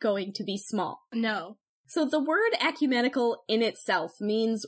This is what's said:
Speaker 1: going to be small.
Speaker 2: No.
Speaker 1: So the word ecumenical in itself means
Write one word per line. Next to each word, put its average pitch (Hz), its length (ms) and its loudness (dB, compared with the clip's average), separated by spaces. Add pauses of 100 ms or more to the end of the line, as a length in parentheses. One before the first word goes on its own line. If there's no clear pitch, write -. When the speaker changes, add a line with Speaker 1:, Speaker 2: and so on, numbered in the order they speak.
Speaker 1:
going 202 320 0
to 214 100 -6
be 196 140 -4
small. - 440 -4 (120)
Speaker 2:
No. 214 440 -2 (300)
Speaker 1:
So 320 180 2
the 302 180 2
word 403 360 2
ecumenical 247 880 0
in 220 140 2
itself 190 580 0
means 220 480 0